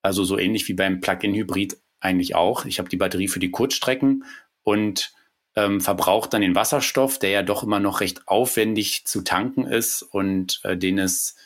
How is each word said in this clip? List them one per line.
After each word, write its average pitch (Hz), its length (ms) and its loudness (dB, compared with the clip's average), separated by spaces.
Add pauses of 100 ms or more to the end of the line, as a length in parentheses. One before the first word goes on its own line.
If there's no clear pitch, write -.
Also 98 200 2
so 95 160 0
ähnlich 101 300 0
wie 98 60 -4
beim 95 260 0
Plug-in-Hybrid 98 760 -2 (200)
eigentlich 90 380 0
auch. 90 300 2
Ich - 120 -4
habe 90 100 -6
die 92 100 -4
Batterie 92 280 0
für 92 140 -4
die 90 100 0
Kurzstrecken 135 720 0 (400)
und, 104 500 0 (440)
ähm, 101 240 2
verbrauche 98 500 2
dann 107 120 2
den 92 120 4
Wasserstoff, 135 640 2
der 95 120 0
ja 98 120 2
doch 101 220 -2
immer 104 160 0
noch 98 200 0
recht - 280 -4
aufwendig 110 800 0
zu 98 160 -4
tanken 117 420 0
ist - 380 -2
und, 95 600 -2
äh, 92 140 -2
den 92 220 0
es 95 360 -2 (120)